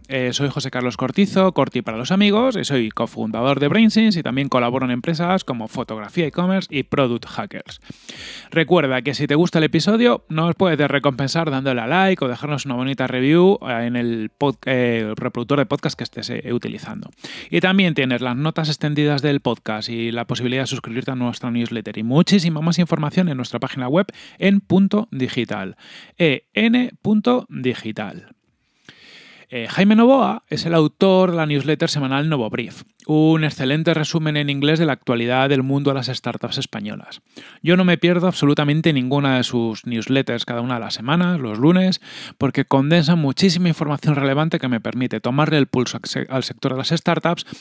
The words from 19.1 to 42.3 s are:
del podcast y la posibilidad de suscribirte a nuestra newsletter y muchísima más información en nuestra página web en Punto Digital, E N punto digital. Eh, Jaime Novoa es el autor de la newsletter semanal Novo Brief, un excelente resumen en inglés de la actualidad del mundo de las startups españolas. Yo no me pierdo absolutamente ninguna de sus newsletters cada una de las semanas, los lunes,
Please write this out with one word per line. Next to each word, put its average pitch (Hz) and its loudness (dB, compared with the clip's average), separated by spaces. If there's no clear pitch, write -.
del 143 0
podcast 107 -4
y 117 -4
la 117 -4
posibilidad 127 -2
de 127 -4
suscribirte 123 -6
a 131 -6
nuestra 123 -4
newsletter 117 -4
y 110 -4
muchísima 160 2
más 160 0
información 170 0
en 143 -2
nuestra 123 -6
página 127 -4
web 175 2
en 196 4
Punto 196 2
Digital, 110 -4
E 151 2
N 233 2
punto 214 2
digital. 110 -6
Eh, 120 -8
Jaime 202 4
Novoa 233 4
es 151 -4
el 165 0
autor 185 4
de 170 -2
la 160 0
newsletter 147 0
semanal 139 -2
Novo 123 -2
Brief, 113 -8
un 156 4
excelente 151 0
resumen 156 -2
en 147 0
inglés 143 2
de 170 2
la 151 2
actualidad 123 0
del 139 2
mundo 139 0
de 135 0
las 123 -4
startups 113 -6
españolas. 104 -10
Yo 175 4
no 190 4
me 175 4
pierdo 175 2
absolutamente 147 2
ninguna 135 2
de 123 2
sus 117 -4
newsletters 123 -2
cada 120 -6
una 123 -4
de 117 -4
las 104 -10
semanas, 170 0
los 107 -6
lunes, 180 4